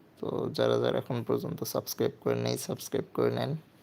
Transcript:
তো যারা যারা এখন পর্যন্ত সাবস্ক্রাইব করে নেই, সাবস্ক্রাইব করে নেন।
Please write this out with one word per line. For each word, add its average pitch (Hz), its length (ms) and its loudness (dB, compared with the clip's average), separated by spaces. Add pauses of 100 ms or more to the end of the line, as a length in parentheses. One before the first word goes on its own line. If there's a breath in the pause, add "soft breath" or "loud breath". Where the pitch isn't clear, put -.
(200)
তো - 80 -6 (260)
যারা 117 300 4
যারা 123 140 2
এখন 123 260 -2
পর্যন্ত 120 400 -2
সাবস্ক্রাইব - 500 -2 (100)
করে 117 220 2
নেই, 120 120 0
সাবস্ক্রাইব - 580 -4
করে 120 160 4
নেন। 120 200 0 (320 loud breath)